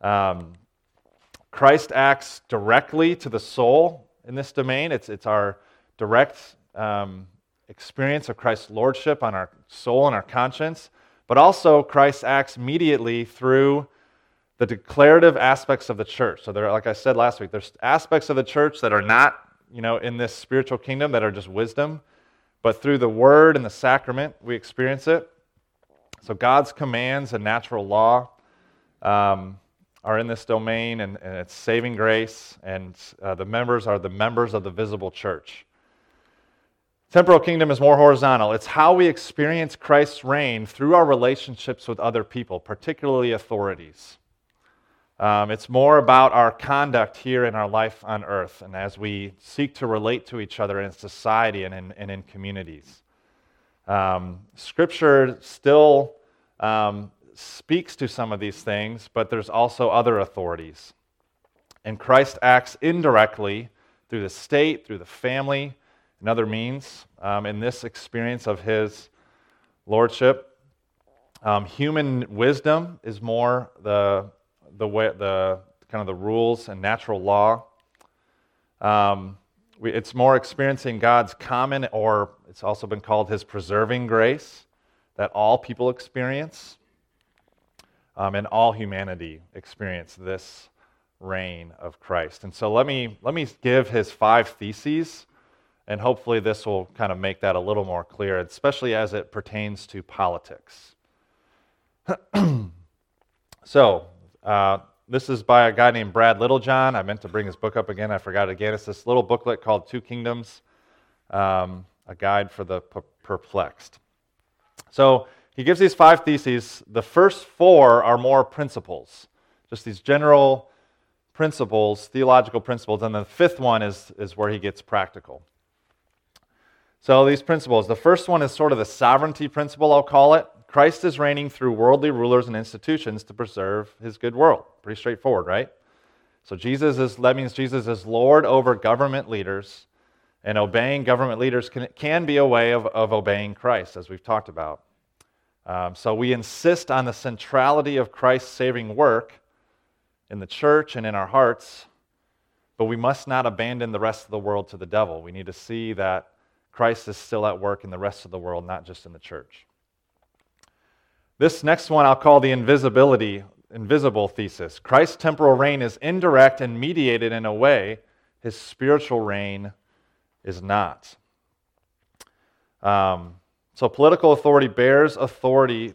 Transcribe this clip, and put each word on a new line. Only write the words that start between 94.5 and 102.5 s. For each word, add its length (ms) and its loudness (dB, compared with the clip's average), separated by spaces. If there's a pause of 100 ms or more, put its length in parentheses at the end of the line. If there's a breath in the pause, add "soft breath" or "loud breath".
and 140 -8
hopefully 400 -2
this 240 -4
will 300 -6
kind 180 -4
of 60 -8
make 220 -8
that 160 0
a 40 -2
little 240 -4
more 200 -8
clear, 340 -6
especially 560 -4
as 200 -4
it 160 -10
pertains 580 -12
to 140 -16
politics. 920 -10 (1120)
<clears throat> 640 -2 (960)